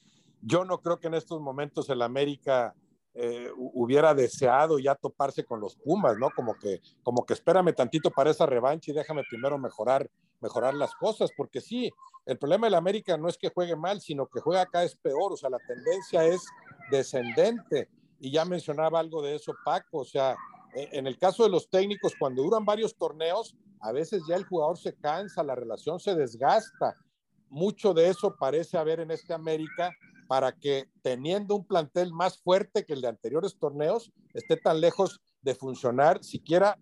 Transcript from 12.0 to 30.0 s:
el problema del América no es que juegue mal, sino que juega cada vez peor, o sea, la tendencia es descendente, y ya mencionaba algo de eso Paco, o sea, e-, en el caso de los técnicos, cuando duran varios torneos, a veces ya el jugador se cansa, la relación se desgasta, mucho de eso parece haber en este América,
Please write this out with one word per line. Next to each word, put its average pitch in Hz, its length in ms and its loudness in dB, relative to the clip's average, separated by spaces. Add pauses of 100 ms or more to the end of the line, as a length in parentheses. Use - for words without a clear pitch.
el 127 120 -4
problema 190 300 2
del 196 80 4
América 180 420 0
no 160 120 -2
es 170 80 -6
que - 120 -4
juegue 170 280 -2
mal, 175 240 -4
sino 139 260 -6
que 117 140 -8
juega 185 240 2
cada 175 180 0
vez 165 140 -4
peor, 165 340 -2
o 151 60 -6
sea, 139 120 -6
la 123 160 -4
tendencia 160 600 -2
es 175 200 2 (460)
descendente, 139 960 0 (320)
y 131 120 -10
ya 156 120 2
mencionaba 160 560 -2
algo 160 220 -4
de 143 140 -4
eso 143 180 -10 (100)
Paco, 165 360 -4
o 127 60 -6
sea, 135 300 0 (400)
e-, 139 160 -8
en 135 160 -6
el 127 100 -6
caso 185 260 2
de 214 60 6
los 170 200 0
técnicos, 196 500 0
cuando 131 240 0
duran 214 220 2
varios 214 320 0
torneos, 165 580 -4 (280)
a 110 80 -4
veces 160 360 -4
ya 170 80 0
el 190 100 -2
jugador 165 320 0
se - 180 -10
cansa, 170 480 -4
la 139 120 -4
relación 120 440 -6
se 202 140 -2
desgasta, 139 800 0 (540)
mucho 185 460 0
de 165 140 6
eso 190 300 0
parece 156 380 -2
haber 160 220 0
en 160 100 -8
este 165 240 -6
América, 160 580 -4 (360)